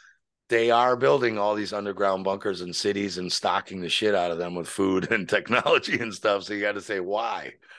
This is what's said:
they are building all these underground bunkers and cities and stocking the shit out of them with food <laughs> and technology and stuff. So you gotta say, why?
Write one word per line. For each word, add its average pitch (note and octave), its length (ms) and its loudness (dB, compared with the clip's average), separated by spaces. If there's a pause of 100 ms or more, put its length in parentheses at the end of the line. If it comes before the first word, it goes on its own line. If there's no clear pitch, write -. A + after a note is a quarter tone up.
(500)
they A#2 200 4
are B2 280 4
building B2 420 4
all G#2 160 2
these G2+ 180 -4
underground G2 520 0
bunkers F#2+ 360 -2
and F2 140 -8
cities G2+ 420 0
and F2+ 140 -4
stocking F#2+ 480 -2
the F2 100 -6
shit G#2+ 240 2
out F2+ 180 2
of E2 60 -4
them F2 160 -4
with E2+ 140 -6
food F#2+ 440 0
<laughs> - 0 -
and G2+ 160 0
technology A#2 720 0
and A#2 140 -6
stuff. G2+ 300 0
So G2 100 -8
you G2+ 80 -4
gotta G#2 200 -2
say, G2 180 -4
why? G2 540 -4 (260)